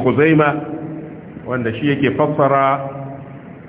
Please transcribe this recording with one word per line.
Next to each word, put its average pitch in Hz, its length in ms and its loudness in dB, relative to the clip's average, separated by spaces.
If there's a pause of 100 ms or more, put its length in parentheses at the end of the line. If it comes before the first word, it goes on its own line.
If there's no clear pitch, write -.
Khuzaima, 147 520 4 (920)
wanda 117 280 -2
shi 143 140 -2
yake 135 300 2
fassara 139 720 2 (800)